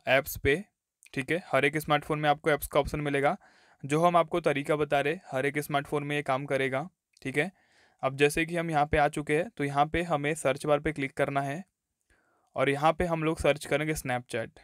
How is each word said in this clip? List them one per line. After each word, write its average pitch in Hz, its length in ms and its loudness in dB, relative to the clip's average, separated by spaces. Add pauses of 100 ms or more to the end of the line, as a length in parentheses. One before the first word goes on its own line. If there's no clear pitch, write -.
ऐप्स 135 280 2
पे, 139 200 2 (580)
ठीक 135 180 -4
है। 175 140 -2
हर 135 180 2
एक 147 140 0
स्मार्टफोन 151 400 0
में 151 120 0
आपको 147 200 0
ऐप्स 143 160 0
का - 140 0
ऑप्शन 151 200 -2
मिलेगा। 143 360 0 (480)
जो 147 180 0
हम 175 140 6
आपको 165 240 2
तरीका 147 360 0
बता 147 240 2
रहे, 143 180 0 (140)
हर 135 140 0
एक 143 140 -2
स्मार्टफोन 147 440 -2
में 147 120 -4
ये 147 60 -2
काम 139 240 -2
करेगा, 135 420 -2 (340)
ठीक 139 160 -4
है। 165 120 0 (520)
अब 135 140 0
जैसे 147 300 2
कि 170 100 -6
हम 165 140 -2
यहाँ 143 160 2
पे 156 120 0
आ 147 100 4
चुके 151 280 -2
हैं, 175 140 0
तो - 140 -6
यहाँ 143 220 2
पे 165 180 0
हमें 151 320 -2
सर्च 131 300 -2
बार 147 140 4
पे 151 120 -2
क्लिक 139 240 -6
करना 139 260 0
है 143 200 -6 (960)
और 131 140 2
यहाँ 143 220 2
पे 160 140 -2
हम 165 180 -2
लोग 160 160 -2
सर्च 147 260 2
करेंगे 156 280 0
Snapchat, 123 540 -4 (160)